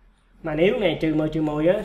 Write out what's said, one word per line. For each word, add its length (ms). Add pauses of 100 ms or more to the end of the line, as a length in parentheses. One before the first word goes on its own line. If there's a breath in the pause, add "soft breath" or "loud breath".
(440)
Mà 120
nếu 240
này 220
trừ 140
mười, 140
trừ 120
mười 260
á, 180